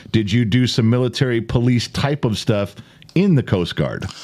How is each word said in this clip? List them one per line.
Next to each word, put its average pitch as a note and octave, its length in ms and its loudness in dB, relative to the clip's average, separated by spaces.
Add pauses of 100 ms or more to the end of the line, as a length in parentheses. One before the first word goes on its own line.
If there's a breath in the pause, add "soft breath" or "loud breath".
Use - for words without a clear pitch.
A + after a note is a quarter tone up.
(120)
did G#2+ 180 0
you A#2+ 140 2
do A#2+ 240 2
some A2+ 200 2
military B2 520 0
police B2 480 0
type C#3+ 360 -4
of A2 140 -2
stuff G2+ 380 -2 (400 loud breath)
in F#3+ 180 4
the B2+ 80 4
Coast F2+ 320 -2
Guard? B1 320 -4 (180 loud breath)